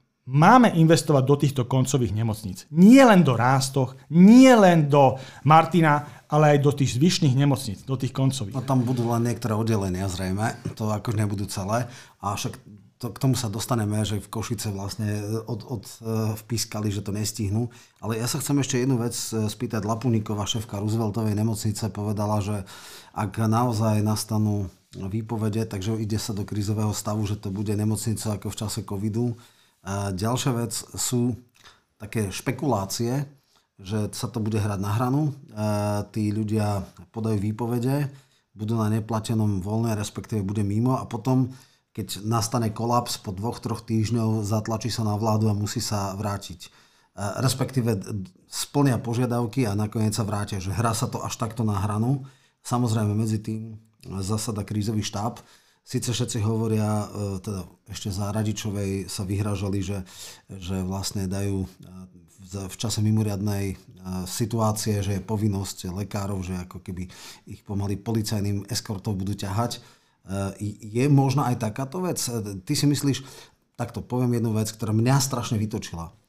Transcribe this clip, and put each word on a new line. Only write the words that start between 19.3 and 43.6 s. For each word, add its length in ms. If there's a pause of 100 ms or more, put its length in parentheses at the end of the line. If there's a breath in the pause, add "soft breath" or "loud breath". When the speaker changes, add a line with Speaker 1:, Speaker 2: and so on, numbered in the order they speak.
Speaker 2:
e, 160
spýtať. 320
Lapuníková, 640
šéfka 320
Rooseveltovej 560
nemocnice, 560
povedala, 480
že 320 (480 loud breath)
ak 320
naozaj 560
nastanú 640 (260)
výpovede, 720
takže 320
ide 160
sa 160
do 160
krízového 480
stavu, 320
že 80
to 160
bude 160
nemocnica 720
ako 80
v 160
čase 240
covidu. 480 (480 soft breath)
A 320
ďalšia 400
vec 160 (240)
sú 400 (640 soft breath)
také 320
špekulácie, 960 (480)
že 400
sa 160
to 80
bude 160
hrať 240
na 160
hranu. 320
E, 40 (840)
tí 160
ľudia 480 (320)
podajú 240
výpovede, 720 (480 soft breath)
budú 240
na 80
neplatenom 720
voľne, 400
respektíve 480
bude 160
mimo 320
a 80
potom, 480 (400 loud breath)
keď 320
nastane 480
kolaps, 480
po 160
dvoch, 240
troch 240